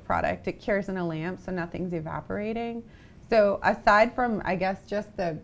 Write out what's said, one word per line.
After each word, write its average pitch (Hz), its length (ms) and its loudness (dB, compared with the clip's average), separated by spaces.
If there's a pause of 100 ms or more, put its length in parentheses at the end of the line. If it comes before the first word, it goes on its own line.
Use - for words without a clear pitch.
product. - 420 -2
It - 140 -6
cures 202 300 -2
in 190 80 -6
a 175 80 -2
lamp, 165 340 -6
so - 100 -12
nothing's 175 440 -6
evaporating. 208 880 -6 (480)
So 208 320 6
aside 214 520 4
from, 233 300 0
I 185 120 -2
guess, 185 300 -4
just 208 300 -6
the, 165 280 -4